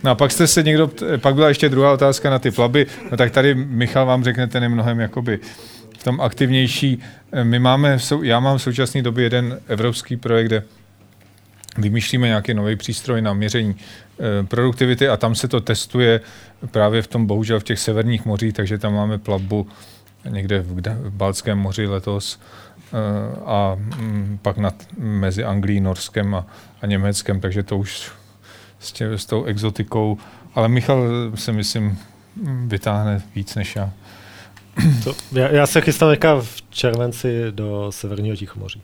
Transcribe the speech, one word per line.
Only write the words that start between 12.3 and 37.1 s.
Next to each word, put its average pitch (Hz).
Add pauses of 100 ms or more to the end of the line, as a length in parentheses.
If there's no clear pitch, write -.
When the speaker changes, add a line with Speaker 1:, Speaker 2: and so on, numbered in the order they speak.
Speaker 1:
nový 107
přístroj 113
na 107
měření, 104 (440)
eh, 101
produktivity 123
a 107
tam 113
se 127
to 117
testuje 117 (500)
právě 107
v -
tom, 117
bohužel 107
v 104
těch 110
severních 110
mořích, 107
takže 104
tam 104
máme 104
plavbu 101 (640)
někde 98
v 90
Gda-, 101
v 107
Baltském 98
moři 98
letos, 98
eh, - (500)
a, 101
mm, 104
pak 98
nad, 98 (220)
mezi 104
Anglií, 101
Norskem 98
a, 90 (360)
a -
Německem, 101
takže 98
to 101
už - (680)
s -
tě-, 110
s -
tou 110
exotikou, 107 (380)
ale 113
Michal, 123 (320)
si 113
myslím, 104 (680)
vytáhne 104 (140)
víc 98
než 110
já. 98 (1120)
Speaker 2:
To, 131 (160)
já, 127
já 143
se 160
chystám 156
teďka 151
v -
červenci 117